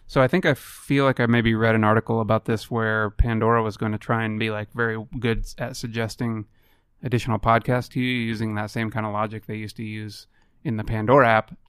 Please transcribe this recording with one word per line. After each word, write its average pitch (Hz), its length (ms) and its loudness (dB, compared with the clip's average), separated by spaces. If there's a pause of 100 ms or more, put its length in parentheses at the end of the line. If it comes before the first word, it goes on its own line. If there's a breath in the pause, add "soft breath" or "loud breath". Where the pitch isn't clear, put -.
So 139 140 2
I 131 60 6
think 175 180 0
I 151 80 4
feel - 500 -2
like 131 160 2
I 123 60 2
maybe 117 300 4
read 113 200 4
an 107 80 4
article 113 380 2
about 110 240 0
this 113 260 -4
where 110 380 0
Pandora 113 540 2
was 107 120 -4
gonna 107 220 -2
try 113 260 -2
and 107 160 -4
be, 110 120 -2
like, 107 200 -8
very 113 320 -4 (160)
good 113 260 0 (120)
at 123 180 -8
suggesting 113 680 -6 (580)
additional 117 360 -2
podcasts 120 500 2
to 135 100 -6
you 127 80 0 (140)
using 110 340 -4
that 107 160 -6
same 113 180 -4
kind 110 160 -6
of 107 80 -6
logic 107 340 -6
they 107 100 -10
used 107 200 -12
to 117 60 -10
use 107 440 -12 (360)
in 113 140 -4
the 107 60 -4
Pandora 117 440 4
app 110 280 2 (140)